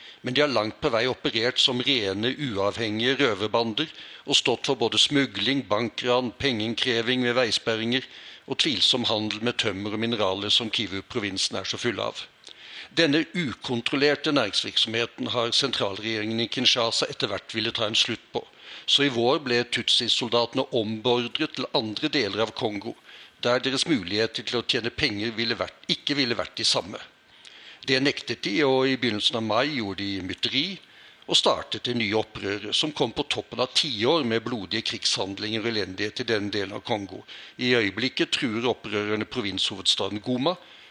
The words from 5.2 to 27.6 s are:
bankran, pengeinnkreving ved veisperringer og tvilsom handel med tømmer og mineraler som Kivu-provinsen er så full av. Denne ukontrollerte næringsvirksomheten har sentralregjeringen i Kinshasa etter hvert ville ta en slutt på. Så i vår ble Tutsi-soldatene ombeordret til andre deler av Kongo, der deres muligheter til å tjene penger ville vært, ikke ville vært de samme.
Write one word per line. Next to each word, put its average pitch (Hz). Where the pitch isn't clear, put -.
bankran, 120
pengeinnkreving 117
ved 120
veisperringer 117
og 131
tvilsom 123
handel 107
med 120
tømmer 104
og 107
mineraler 101
som 110
Kivu-provinsen 98
er 95
så -
full 113
av. 110
Denne 160
ukontrollerte 143
næringsvirksomheten 113
har 113
sentralregjeringen 110
i 117
Kinshasa 117
etter -
hvert 98
ville 113
ta 117
en 107
slutt -
på. -
Så -
i 131
vår 127
ble 120
Tutsi-soldatene 120
ombeordret 120
til 127
andre 113
deler 107
av 110
Kongo, 110
der 123
deres 131
muligheter 107
til 123
å 107
tjene 113
penger 110
ville 113
vært, -
ikke 143
ville 120
vært 90
de 113
samme. 113